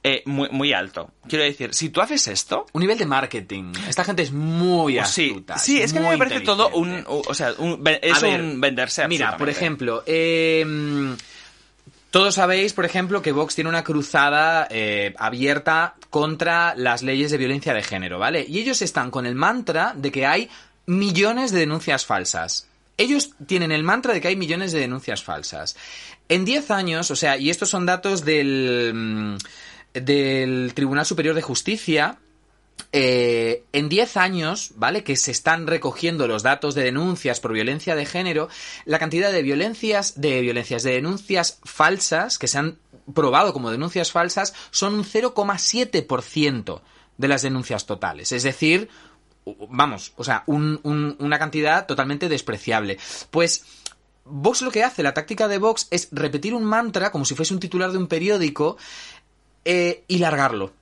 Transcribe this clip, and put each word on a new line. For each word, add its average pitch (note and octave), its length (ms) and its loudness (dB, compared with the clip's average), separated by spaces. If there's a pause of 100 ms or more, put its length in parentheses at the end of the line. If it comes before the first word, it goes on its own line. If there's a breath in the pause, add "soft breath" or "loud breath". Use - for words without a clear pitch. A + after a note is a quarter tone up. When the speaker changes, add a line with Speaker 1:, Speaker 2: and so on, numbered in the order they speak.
Speaker 1:
eh, C3+ 220 2
muy, C#3 240 -2
muy C3+ 240 0
alto. F#2 380 -4 (180)
Quiero D3+ 160 0
decir, C#3 280 -4
si D#3 160 -4
tú D#3+ 120 0
haces C#4 260 0
esto - 460 -4
Speaker 2:
Un D#3+ 80 -2
nivel G#3 160 2
de G#3 80 0
marketing. G2+ 640 -2 (160)
Esta F3 160 0
gente F3 200 0
es C3+ 80 -4
muy E3 640 2 (120)
Speaker 1:
Sí, D3 240 0
Speaker 2:
astuta, G2 280 -8
Speaker 1:
sí, C4+ 240 2
es D#3 120 0
que D#4+ 60 0
a - 20 2
mí E4 60 2
Speaker 2:
muy E4 100 4
Speaker 1:
me C4 80 4
parece A3+ 160 -2
todo G#3 280 2
un, E3+ 200 0
Speaker 2:
inteligente. F3+ 220 -8
Speaker 1:
u-, D3 200 -2
o - 20 -4
sea, C3 240 -2
un E3 260 -4
ve-, D#3 180 4
es D#3+ 160 4
Speaker 2:
A - 100 4
ver, - 140 0
Speaker 1:
un D3+ 180 -4
venderse C3+ 480 0
Speaker 2:
mira, C#3 300 0
por D3 120 0
Speaker 1:
absolutamente. D3 100 -4
Speaker 2:
ejemplo, B2+ 480 -2
em, D#3 1080 0 (960 loud breath)
todos F#3+ 240 4
sabéis, F#3+ 380 4
por F3 120 0
ejemplo, F#3 360 0
que D3+ 100 0
Vox D3+ 240 0
tiene D#3+ 140 -2
una E3 140 0
cruzada, D3+ 880 2
eh, G#2 480 0
abierta C#3+ 800 0 (140)
contra E3 680 0
las B2 280 0
leyes C3+ 280 0
de D3+ 60 0
violencia C3+ 360 0
de G#2 100 0
género, F#2 360 -6
¿vale? C#3 280 0
Y E3 120 -4
ellos A#3+ 220 0
están C#3+ 300 -2
con B2+ 140 -4
el B2 100 -4
mantra F#3 600 0
de C#3 160 -4
que C3+ 140 0
hay F3+ 240 2 (360 loud breath)
millones G3+ 680 2
de F#3 80 2
denuncias D3+ 460 0
falsas. F#2 640 -2 (300)
Ellos C#4 340 2 (160)
tienen F3 240 0
el D3+ 120 0
mantra A#3 300 0
de E3+ 80 0
que E3+ 60 -2
hay F#3+ 80 2
millones F3+ 360 -4
de D#3+ 80 0
denuncias B2+ 440 -4
falsas. D2+ 520 -8 (540 loud breath)
En F#3 160 2
diez C#4+ 240 0
años, E3+ 400 0
o - 60 -2
sea, C#3 220 2
y C#3 120 0
estos F#3+ 200 -2
son F3+ 180 0
datos F3+ 360 0
del, C3+ 680 2
mm, G#2+ 420 -2 (640 loud breath)
del C3 760 0
Tribunal C#3 300 0
Superior D#3 280 0
de D3+ 80 0
Justicia, D#3 760 -2 (760)
eh, A#2+ 800 2
en D3 180 0
diez G#3 280 2
años, F3+ 580 0
¿vale? B2 280 0
Que C#3 120 -2
se - 160 0
están E3 360 0
recogiendo D#3+ 600 0
los G#2+ 160 0
datos C#3+ 320 2
de C#3 80 2
denuncias C#3 560 0
por A2+ 140 -2
violencia C3+ 420 0
de D3 100 -2
género, E3+ 440 -2 (360 loud breath)
la D#3 140 0
cantidad E3 320 2
de F3 100 2
violencias, G3+ 800 0
de C3 200 2
violencias, A#2+ 420 -2
de C3 100 2
denuncias F3 720 -2
falsas, F3 760 2
que C3 100 -4
se C#3 120 0
han E3 180 -4 (360)
probado D3+ 400 4
como A#2+ 180 -4
denuncias D#3+ 400 -2
falsas, F3 420 0 (180 loud breath)
son G3+ 240 0
un G#3 100 0
cero A#3+ 280 0
coma G3+ 240 0
siete G#3+ 460 0
por B2 180 -2
ciento C3 600 -2 (360 soft breath)
de C3+ 100 0
las C#3 140 2
denuncias B2+ 440 -4
totales. F2 460 -6
Es B2 120 -2
decir, D#3+ 460 2 (560 loud breath)
u-, G#2 240 -14
vamos, B2+ 460 -2
o B2 80 -10
sea, A#2 220 0
un, D3+ 380 0
un, D3 360 0
una D3 200 0
cantidad D#3 480 0
totalmente C#3+ 420 -2
despreciable. G#2+ 680 -2 (340 loud breath)
Pues E3 340 0 (600 loud breath)
Vox D3 360 0
lo B3+ 100 -2
que G#3+ 120 2
hace, A#3+ 200 0
la C#3 100 2
táctica G#3 340 -2
de G3+ 100 0
Vox, A3 340 0
es F3 200 -2
repetir D3 420 -2
un A3+ 100 -2
mantra G#3+ 480 0
como C#3 140 -2
si C3+ 100 -2
fuese E3 180 -2
un F#3 60 -2
titular F#3 320 -2
de F#3+ 60 -2
un F3+ 100 0
periódico, E3 720 0 (880 loud breath)
eh, F3 420 2
y F#3 120 2
largarlo. C3+ 640 2